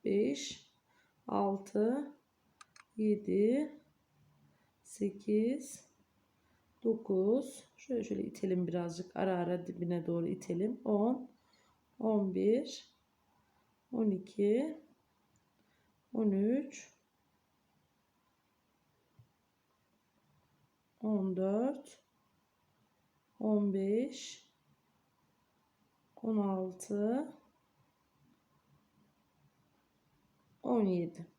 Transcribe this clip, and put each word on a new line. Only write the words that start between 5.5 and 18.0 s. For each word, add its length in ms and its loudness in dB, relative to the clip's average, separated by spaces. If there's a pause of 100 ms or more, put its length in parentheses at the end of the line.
dokuz. 800 0 (120)
Şöyle, 280 -4
şöyle 180 -4
itelim 440 -2
birazcık. 500 -4
Ara 220 0
ara 280 -2
dibine 400 -4
doğru 200 0
itelim. 580 -2
On, 460 2 (680)
on 360 2
bir, 580 2 (1000)
on 180 2
iki, 680 0 (1300)
on 180 2
üç, 640 -2 (4000)